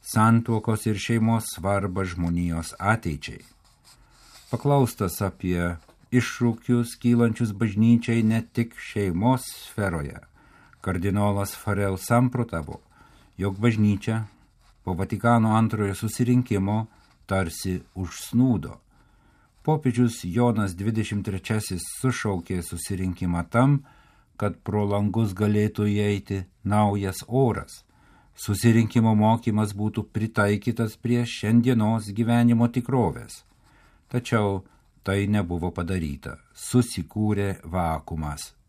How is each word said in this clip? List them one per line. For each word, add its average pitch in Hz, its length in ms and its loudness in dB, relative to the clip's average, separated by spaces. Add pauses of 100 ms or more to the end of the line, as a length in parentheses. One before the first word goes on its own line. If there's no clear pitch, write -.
santuokos 113 800 2
ir 107 100 -2
šeimos 113 560 0
svarbą 95 520 -2
žmonijos 85 760 -4
ateičiai. 95 640 -2 (1040)
Paklaustas 127 720 0
apie 87 560 -2 (340)
iššūkius 120 880 0
kylančius 117 560 2
bažnyčiai 113 680 4
ne 113 180 2
tik 117 340 -4
šeimos 101 720 0 (220)
sferoje, 85 520 -4 (600)
kardinolas 101 760 0
Farel 98 420 -2
samprotavo, 117 840 0 (560)
jog 98 220 -4
bažnyčia 107 640 2 (640)
po 92 60 -2
Vatikano 110 600 2
antrojo 107 400 2
susirinkimo 110 920 0 (400)
tarsi 92 520 -2 (140)
užsnūdo. 101 840 -2 (920)
Popiežius 123 580 0
Jonas 107 520 2
dvidešimt 104 500 -2
trečiasis 95 600 -4 (160)
sušaukė 98 640 -2
susirinkimą 87 840 -4
tam, 139 360 4 (560)
kad 104 180 -2
pro 104 260 -2
langus 101 540 0
galėtų 104 480 2
įeiti 101 560 0 (220)
naujas 101 600 0
oras. - 580 -2 (560)
Susirinkimo 113 760 2
mokymas 107 640 2
būtų 104 320 -4
pritaikytas 107 880 -2
prie 120 260 0
šiandienos 113 840 2
gyvenimo 117 580 2
tikrovės. 123 760 -2 (680)
Tačiau 104 520 0 (420)
tai 101 220 0
nebuvo 90 440 0
padaryta. 80 680 -6 (100)
Susikūrė 104 1120 -2
vakumas. 80 920 -6 (140)